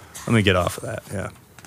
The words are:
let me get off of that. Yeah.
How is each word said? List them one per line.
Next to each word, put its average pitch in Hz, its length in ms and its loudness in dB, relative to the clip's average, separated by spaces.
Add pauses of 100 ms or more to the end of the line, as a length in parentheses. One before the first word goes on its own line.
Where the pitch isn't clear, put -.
(260)
let 117 80 2
me 110 80 6
get 95 140 4
off 87 220 -2
of - 40 -10
that. 113 300 -10
Yeah. 95 160 -6 (380)